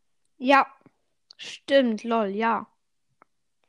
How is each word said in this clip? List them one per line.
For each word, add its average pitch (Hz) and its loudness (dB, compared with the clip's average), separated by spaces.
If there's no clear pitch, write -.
Ja, 269 4
stimmt, 254 -2
lol, 226 -2
ja. 214 -4